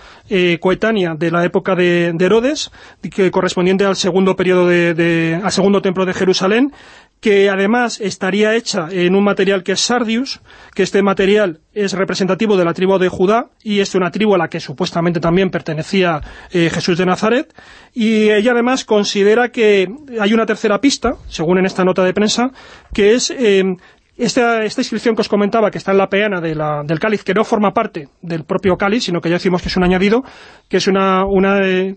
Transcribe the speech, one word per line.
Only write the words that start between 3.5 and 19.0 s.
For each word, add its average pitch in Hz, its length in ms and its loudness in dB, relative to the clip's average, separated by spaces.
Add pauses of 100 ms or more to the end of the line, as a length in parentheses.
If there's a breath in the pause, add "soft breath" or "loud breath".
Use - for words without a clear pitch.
al 196 100 0
segundo 185 400 0
periodo 180 320 2
de, 175 260 2
de, 165 500 0
al 185 80 -2
segundo 196 300 2
templo 185 240 -2
de 185 80 -4
Jerusalén, 196 580 0 (480 loud breath)
que 202 300 2
además 220 520 0
estaría 202 540 -2
hecha 202 360 -4
en 180 240 0
un 196 80 4
material 196 400 0
que 202 80 -4
es 185 80 -2
sardius, 240 600 -2 (340 loud breath)
que 196 80 0
este 196 180 0
material 196 580 2 (140)
es 196 200 -4
representativo 190 600 0
de 180 100 2
la 170 80 -2
tribu 185 260 0
de 180 100 2
Judá, 208 380 0 (160)
y 208 160 -2
es 196 160 -2
una 180 160 0
tribu 208 240 2
a - 20 2
la 165 100 0
que 170 120 -8
supuestamente 170 600 -4
también 175 300 0
pertenecía, 165 720 -2 (300 loud breath)
eh, 170 200 0
Jesús 175 260 -2
de 185 80 0
Nazaret, 220 480 0 (400 loud breath)
y 214 360 2
ella 214 220 2
además 240 340 0
considera 214 640 2